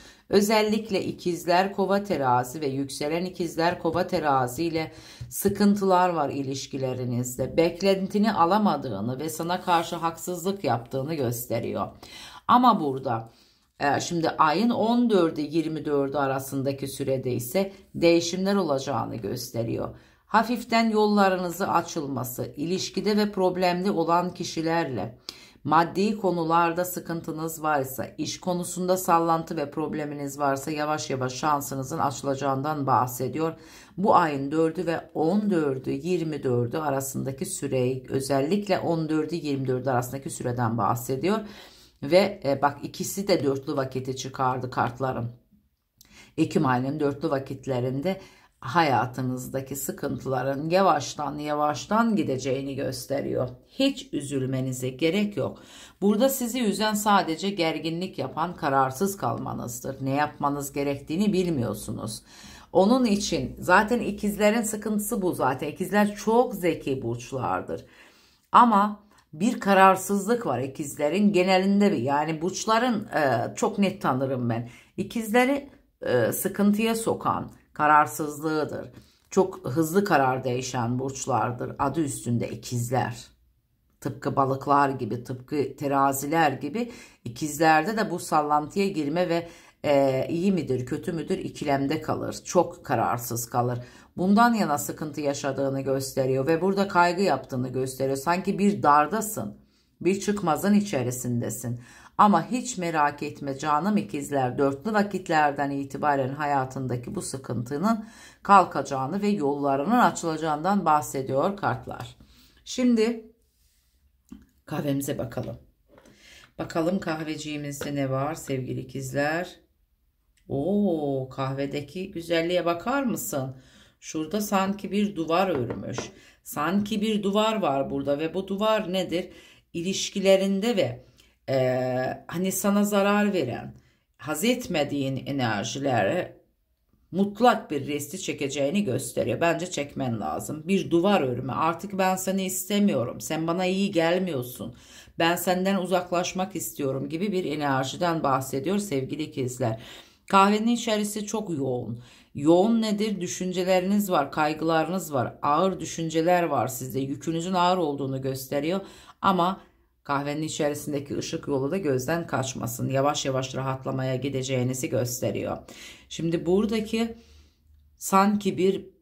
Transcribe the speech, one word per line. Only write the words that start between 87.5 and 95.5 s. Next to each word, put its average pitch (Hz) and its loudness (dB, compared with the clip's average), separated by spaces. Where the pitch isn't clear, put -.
de 190 -2
bu 175 -4
sallantıya 151 0
girme 160 0
ve, 170 -2
e, 139 4
iyi 180 2
midir, 127 -2
kötü 160 -4
müdür 165 -4
ikilemde 143 -2
kalır. 113 -4
Çok - 0
kararsız 117 -2
kalır. 123 0
Bundan 208 6
yana 156 0
sıkıntı 156 -8
yaşadığını 139 -2